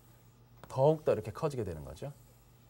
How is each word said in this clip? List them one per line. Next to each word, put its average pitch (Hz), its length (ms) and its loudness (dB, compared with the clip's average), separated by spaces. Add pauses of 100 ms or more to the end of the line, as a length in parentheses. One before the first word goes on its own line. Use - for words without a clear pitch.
(680)
더욱더 143 440 4
이렇게 107 200 -2
커지게 135 320 -4
되는 78 200 -6
거죠. 80 280 -10 (580)